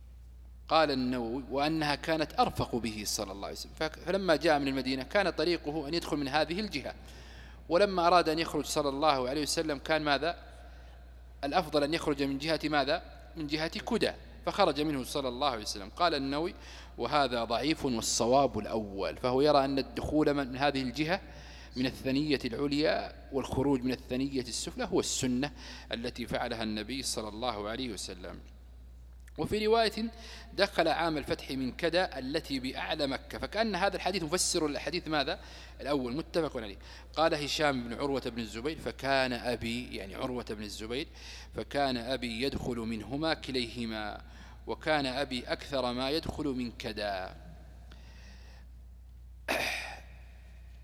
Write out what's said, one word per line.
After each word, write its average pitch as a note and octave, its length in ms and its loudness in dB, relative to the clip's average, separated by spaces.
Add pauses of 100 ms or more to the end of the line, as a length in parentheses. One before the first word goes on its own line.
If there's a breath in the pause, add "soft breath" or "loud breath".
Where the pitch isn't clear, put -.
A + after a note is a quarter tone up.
(680)
قال D#3 220 8
النووي: B2+ 600 2
"وأنها D3 440 2
كانت D#3+ 460 2
أرفق D#3 360 2
به A2 300 -2
صلى G2 260 -2
الله G2 140 -8
عليه D#2 100 -6
وسلم"، - 200 -12
فك-، D#3 220 -2
فلما F3+ 380 4
جاء D3 220 6
من C#3 100 0
المدينة C3 340 0
كان F#3 280 2
طريقه D#3 580 0
أن D#3 60 -2
يدخل E3 220 0
من C#3+ 120 0
هذه D#3 320 2
الجهة، D#3 340 -4 (760 loud breath)
ولما F#3 380 6
أراد E3+ 220 8
أن D#3 100 4
يخرج D3+ 260 0
صلى D3 240 0
الله C#3 400 4
عليه D3 140 0
وسلم D3 360 0
كان D#3 240 2
ماذا؟ D3 500 2 (920 loud breath)
الأفضل D3+ 380 4
أن C#3+ 120 4
يخرج D3 280 2
من C#3 160 2
جهة D3+ 260 0
ماذا؟ D3 380 4 (340)
من D#3 100 -4
جهة D#3 340 -2
كدى، D#3 320 2 (340)
فخرج E3 340 6
منه D3 240 2
صلى C3+ 240 -2
الله B2+ 220 0
عليه A2+ 120 -2
وسلم. G2+ 260 -6
قال E3+ 260 2
النووي: C#3+ 400 0 (440 loud breath)
"وهذا B2 460 4
ضعيف A#2 400 0
والصواب A#2+ 760 4
الأول"، G2 580 -2
فهو B2+ 240 2
يرى C#3+ 240 8
أن C#3 140 0
الدخول D3 560 2
من C3+ 220 -2
هذه C#3 260 2
الجهة D3+ 380 0 (560 loud breath)
من B2+ 100 2
الثنية C3 580 2
العليا C#3+ 680 0 (200)
والخروج C3 500 2
من B2+ 100 0
الثنية C3 480 -2
السفلى B2 440 -4
هو F3 160 2
السنة B2+ 520 0 (400 loud breath)
التي A#2 340 -4
فعلها A#2 360 -2
النبي A2 400 -4
صلى A2 260 -4
الله G#2+ 400 -4
عليه A#2+ 240 -4
وسلم. F#2 480 -8 (1000)
وفي G3+ 280 0
رواية: A3 440 4 (420 loud breath)
"دخل F#3+ 360 4
عام D#3+ 300 2
الفتح D#3 320 -4
من C3 220 -2
كدى E3+ 320 2
التي C#3 560 -4
بأعلى D#3 460 -2
مكة"، C3+ 320 -4
فكأن G3+ 360 0
هذا F3+ 220 2
الحديث F#3 260 0
مفسر E3 440 2
الحديث D3+ 420 -2
ماذا؟ D#3 320 0 (400 loud breath)
الأول، B2+ 360 0
متفق D#3+ 400 0
عليه. G#2+ 200 -6 (400 loud breath)
قال E3 180 6
هشام C#3+ 540 2
بن A#2 60 -6
عروة C3+ 320 0
بن A#2+ 140 -4
الزبير: A#2 380 -4
"فكان C3 540 2
أبي"، A#2 640 -2
يعني G2 180 -8
عروة B2 360 -4
بن G#2+ 120 -6
الزبير، A2 440 -6 (480 loud breath)
"فكان C3+ 420 0
أبي A#2+ 460 -2
يدخل C3 340 0
منهما A#2 580 -2
كليهما، A2+ 840 -4 (460 loud breath)
وكان C#3+ 400 2
أبي C3 400 -2
أكثر C3+ 460 0
ما B2+ 180 0
يدخل D#3 360 -2
من B2+ 240 -2
كدى". G#2 560 -4 (3500 loud breath)